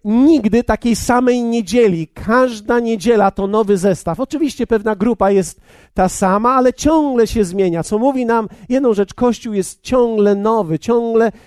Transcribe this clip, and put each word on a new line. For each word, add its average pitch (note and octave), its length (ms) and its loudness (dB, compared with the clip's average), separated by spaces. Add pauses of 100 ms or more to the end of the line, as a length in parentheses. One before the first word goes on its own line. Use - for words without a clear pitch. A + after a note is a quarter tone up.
nigdy A#3 600 2
takiej A3+ 320 -2
samej B3 480 0
niedzieli. G#3+ 640 0
Każda A#3+ 720 -2
niedziela A3 520 0
to G3+ 160 -4
nowy G3+ 300 0
zestaw. F3 420 -2
Oczywiście C4+ 480 -4
pewna G#3+ 280 -2
grupa G3+ 360 0
jest F#3+ 300 -2 (320)
ta F#3 160 0
sama, G3+ 440 0
ale B3+ 200 2
ciągle C#4 540 2
się A3+ 160 0
zmienia. F3 400 -2
Co G#3 160 -4
mówi C4 260 0
nam A3+ 220 0 (220)
jedną B3+ 240 2
rzecz, G3 200 -2
Kościół A#3 400 -2
jest - 280 -6
ciągle A3+ 540 2
nowy, G3+ 440 -2
ciągle A3+ 520 0 (160)